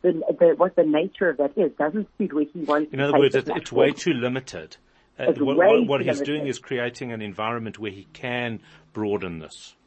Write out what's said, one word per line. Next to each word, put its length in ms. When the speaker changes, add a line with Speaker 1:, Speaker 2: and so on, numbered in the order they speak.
Speaker 1:
The, 100
the, 180
what 180
the 80
nature 460
of 80
that 200
is 200
doesn't 300
suit 160
where 180
he 100
wants 300
Speaker 2:
In 80
Speaker 1:
to 60
Speaker 2:
other 80
Speaker 1:
take 80
Speaker 2:
words, 120
Speaker 1:
the 60
Speaker 2:
it's, 100
it's 200
Speaker 1:
platform. 100
Speaker 2:
way 120
too 220
limited. 640
Uh, 100
Speaker 1:
It's 100
Speaker 2:
what, 180
Speaker 1:
way 100
Speaker 2:
what, 200
what 120
Speaker 1:
too 60
Speaker 2:
he's 140
Speaker 1:
limited. 60
Speaker 2:
doing 220
is 120
creating 520
an 100
environment 560
where 140
he 220
can 460
broaden 460
this. 360